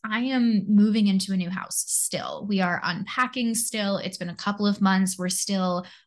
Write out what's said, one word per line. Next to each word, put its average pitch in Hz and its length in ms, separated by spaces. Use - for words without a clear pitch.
I 214 160
am 240 480
moving 208 400
into 190 240
a 190 40
new 175 140
house - 360
still. - 600
We 202 120
are 180 240
unpacking 233 680
still. 208 440
It's - 200
been 175 100
a 170 80
couple 208 300
of 202 140
months. 190 380
We're 180 100
still 185 560